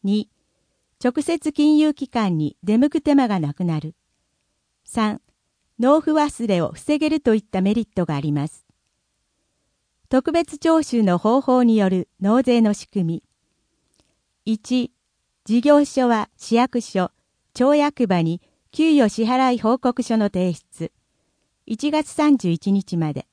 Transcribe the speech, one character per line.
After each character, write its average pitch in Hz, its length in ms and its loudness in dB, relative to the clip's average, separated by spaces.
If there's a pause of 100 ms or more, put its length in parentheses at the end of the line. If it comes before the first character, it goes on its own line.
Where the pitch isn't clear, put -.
二、 208 260 -2 (720)
直 247 180 -2
接 320 300 -4
金 302 260 2
融 302 160 2
機 269 140 -8
関 196 300 -2
に 151 260 -4
出 208 140 0
向 285 120 2
く 311 120 -4
手 294 140 2
間 262 120 2
が 196 120 -2
な 143 140 -4
く 180 120 -6
な 160 140 -2
る。 151 160 -12 (880)
三、 214 360 -4 (560)
納 269 220 4
付 311 140 -2
忘 294 340 -2
れ 180 140 0
を 151 120 -4
防 294 240 -2
げ 302 120 0
る 311 100 0
と 226 160 2
い 214 40 0
っ - 20 -4
た - 180 -6
メ 196 140 0
リ 226 100 -2
ッ - 100 -10
ト 180 120 -2
が 160 100 -4
あ 139 60 -4
り 147 100 -4
ま 147 160 -2
す。 - 180 -18 (1400)
特 262 240 0
別 320 260 -2
徴 320 260 2
収 233 200 -2
の 180 140 2
方 233 240 0
法 254 220 2
に 226 120 4
よ 196 140 2
る 185 180 -2 (140)
納 226 220 2
税 240 180 2
の 208 120 2
仕 - 140 -10
組 190 160 -4
み。 165 200 -4 (1200)
一、 233 480 -4 (500)
事 233 180 0
業 294 220 6
所 262 240 0
は 220 300 0
市 - 180 -4
役 240 240 0
所、 185 320 -6 (420)
町 277 220 2
役 285 320 0
場 175 140 0
に 165 200 -2 (300)
給 320 200 0
与 254 220 4
支 220 160 -2
払 254 260 2
い 220 40 -6
報 233 200 0
告 247 220 -2
書 226 140 -4
の 208 120 0
提 180 260 -2
出。 - 400 -14 (720)
一 285 260 -4
月 311 180 -2
三 202 280 2
十 180 120 -2
一 165 220 -2
日 196 240 -2
ま 156 160 -2
で。 151 220 -12